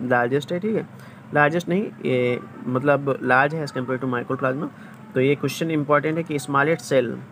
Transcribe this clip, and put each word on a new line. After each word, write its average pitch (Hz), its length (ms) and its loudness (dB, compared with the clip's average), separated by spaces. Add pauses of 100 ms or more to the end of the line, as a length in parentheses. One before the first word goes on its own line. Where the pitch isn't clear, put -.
largest 127 520 0
है, 175 60 -4
ठीक 214 160 -2
है, - 120 -2 (460)
Largest 147 360 4
नहीं, 208 220 0 (140)
ये 123 340 2 (280)
मतलब 139 560 2
large 135 320 4
है 156 100 -4
as 143 80 -10
compare 127 300 -4
to 127 100 -2
mycoplasma। 131 540 -2 (460)
तो 131 60 0
ये 135 160 4
question 147 360 -4
important 147 460 2
है 170 60 -4
कि 151 160 -4
smallest 143 420 0
cell 127 360 0 (140)